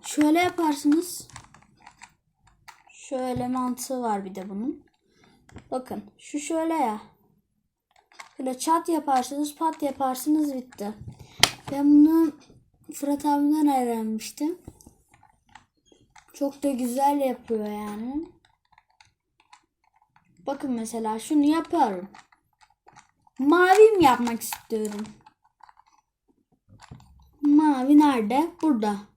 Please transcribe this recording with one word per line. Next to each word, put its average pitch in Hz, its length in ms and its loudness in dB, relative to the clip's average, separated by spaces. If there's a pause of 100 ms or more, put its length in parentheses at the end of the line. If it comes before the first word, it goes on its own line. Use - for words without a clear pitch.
Şöyle 302 360 2
yaparsınız. 330 880 -2 (1600)
Şöyle 254 600 -8
mantığı 254 540 -6
var 202 220 -4
bir 190 100 -14
de 196 160 -12
bunun. 226 340 -8 (840)
Bakın 254 320 -8 (160)
şu - 200 -12
şöyle 320 360 -4
ya. 226 260 -2 (1400)
Böyle 262 200 -8
çat 330 300 0
yaparsınız, 294 680 -2
pat - 280 -4
yaparsınız, 277 720 -2
bitti. 214 400 -10 (760)
Ben 277 120 -2
bunu 302 480 6 (600)
Fırat 285 300 -6
abimden 294 420 2
öğrenmiştim. 240 920 -4 (1800)
Çok 277 220 -6
da 285 80 0
güzel 269 500 -2
yapıyor 240 460 -4
yani. 208 640 -8 (2250)
Bakın 277 260 -6
mesela 226 460 -6
şunu 285 260 0
yapıyorum. 294 640 0 (1300)
Mavi 370 580 8
mi 349 80 6
yapmak 240 360 2
istiyorum? 214 680 -8 (2250)
Mavi 294 560 6
nerede? 277 520 4 (120)
Burada. 220 340 0 (200)